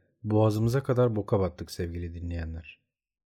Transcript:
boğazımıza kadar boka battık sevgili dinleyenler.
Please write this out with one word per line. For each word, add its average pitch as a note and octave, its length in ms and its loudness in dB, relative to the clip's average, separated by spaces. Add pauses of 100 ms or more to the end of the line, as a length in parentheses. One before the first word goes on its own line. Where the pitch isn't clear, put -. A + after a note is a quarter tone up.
(220)
boğazımıza A2 600 2
kadar B2 340 2
boka G2+ 240 0
battık F2 300 -4
sevgili E2+ 440 -6
dinleyenler. E2 680 -8 (460)